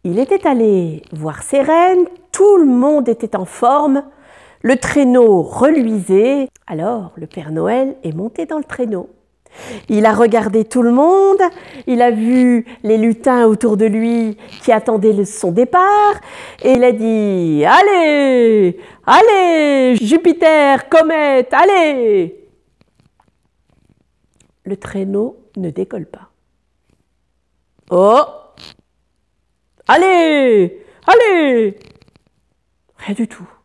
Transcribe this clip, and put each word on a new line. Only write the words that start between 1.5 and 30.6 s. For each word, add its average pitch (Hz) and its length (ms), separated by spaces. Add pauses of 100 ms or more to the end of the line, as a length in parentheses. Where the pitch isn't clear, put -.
reines, 339 460 (240)
tout 403 260
le 320 80
monde 262 440
était 226 260
en 190 100
forme. 277 580 (600)
Le 254 120
traîneau 247 680
reluisait. 240 1040 (180)
Alors, 180 500
le 151 120
Père 156 240
Noël 240 520
est 160 120
monté 226 320
dans 311 100
le 294 60
traîneau. 220 460 (800)
Il 214 160
a 214 80
regardé 214 500
tout 247 200
le 233 80
monde, 381 500 (460)
il 247 160
a 240 80
vu 240 560 (160)
les 220 140
lutins 233 500
autour 214 300
de 214 80
lui 220 520 (260)
qui 247 80
attendaient 214 400
le, 202 140
son 185 260
départ, 381 640 (480)
et 262 120
il 247 100
a 247 80
dit : « 202 720
Allez, 269 1120 (280)
allez, 311 880
Jupiter, 311 920
comète, 302 640
allez ! » 269 960 (2250)
Le 196 120
traîneau 196 600 (200)
ne 180 140
décolle 185 340
pas. - 240 (1600)
Oh ! 202 320 (1700)
Allez, 294 1000 (220)